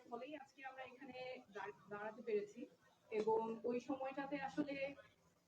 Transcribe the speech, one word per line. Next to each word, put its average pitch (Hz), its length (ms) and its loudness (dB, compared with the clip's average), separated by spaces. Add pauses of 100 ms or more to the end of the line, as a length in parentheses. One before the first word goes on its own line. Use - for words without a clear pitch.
ফলেই 254 260 -4
আজকে 277 300 -10
আমরা 262 180 -6
এখানে 254 580 -8 (120)
দাঁড়-, 202 360 -6
দাঁড়াতে 214 320 -4
পেরেছি। 214 440 0 (460)
এবং 220 520 6
ওই 247 160 4
সময়টাতে 269 640 0
আসলে 277 540 0 (520)